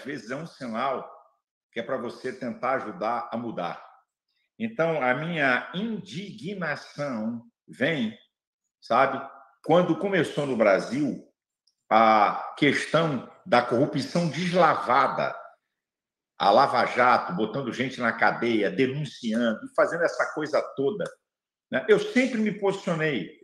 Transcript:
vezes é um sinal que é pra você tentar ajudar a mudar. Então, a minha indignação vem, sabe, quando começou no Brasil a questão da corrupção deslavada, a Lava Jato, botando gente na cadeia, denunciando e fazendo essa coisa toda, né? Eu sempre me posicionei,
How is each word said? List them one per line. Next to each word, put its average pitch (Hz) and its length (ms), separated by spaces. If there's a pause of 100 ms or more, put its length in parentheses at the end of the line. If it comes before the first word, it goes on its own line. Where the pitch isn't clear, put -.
vezes 120 260
é 135 60
um 160 100
sinal 123 680 (600)
que - 80
é 110 40
pra 131 140
você 120 340
tentar 123 420
ajudar 113 580
a 117 60
mudar. 92 460 (760)
Então, 156 420
a 127 140
minha 147 580
indignação 147 1700 (260)
vem, 156 480 (640)
sabe, 127 400 (460)
quando 165 320
começou 175 480
no 131 100
Brasil 104 680 (680)
a 107 640
questão 147 720 (160)
da 120 200
corrupção 143 680
deslavada, 143 1080 (1000)
a 98 140
Lava 120 340
Jato, 120 480
botando 110 400
gente 127 260
na 117 140
cadeia, 110 560
denunciando 120 960
e - 100
fazendo 160 280
essa - 320
coisa 147 260 (140)
toda, 120 280 (680)
né? 127 180
Eu 208 100
sempre 254 380
me 214 140
posicionei, 156 920